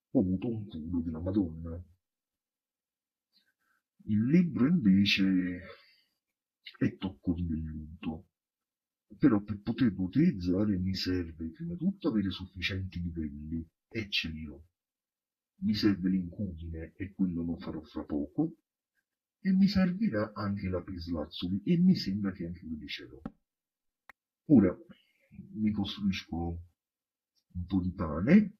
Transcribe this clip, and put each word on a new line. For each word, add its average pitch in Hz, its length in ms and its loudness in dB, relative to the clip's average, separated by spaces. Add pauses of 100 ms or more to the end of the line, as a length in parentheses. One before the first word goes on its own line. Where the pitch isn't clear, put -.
(120)
Ho 143 80 4
avuto 95 300 0
un 107 180 -6
culo 82 320 -4
della 82 220 -6
Madonna. 85 600 -2 (2250)
Il 107 180 2
libro 139 420 4
invece 95 920 4 (1160)
è - 200 0
tocco - 360 -4
di 87 120 -2
velluto. 78 840 -8 (920)
Però 117 240 6
per 101 200 -8
poterlo 113 420 0
utilizzare 98 760 2
mi 92 160 0
serve 87 560 -4
prima 170 240 -10
di 175 60 -10
tutto 180 300 -2
avere 104 200 0
sufficienti 92 720 -6
livelli, 80 640 -6 (220)
e 104 220 -8
ce - 200 -4
li 78 180 -10
ho. 71 180 -18 (960)
Mi 104 120 2
serve 98 360 2
l'incudine, 85 880 -4
e 95 160 -8
quello 87 280 -2
lo 82 160 -4
farò 80 260 -10
fra 76 200 -12
poco, 78 540 -2 (840)
e 190 140 2
mi 190 140 6
servirà 180 680 0
anche 101 340 -4
lapislazzuli, 87 960 -4
e 175 140 2
mi 180 180 6
sembra 98 380 -4
che - 140 -8
anche 87 120 -10
quelli 80 280 -10
ce - 180 -12
l'ho. - 160 -20 (1300)
Ora 107 300 8 (760)
mi 107 180 0
costruisco 92 880 -4 (920)
un 87 120 -6
po' 95 160 2
di 90 120 -2
pane 98 680 4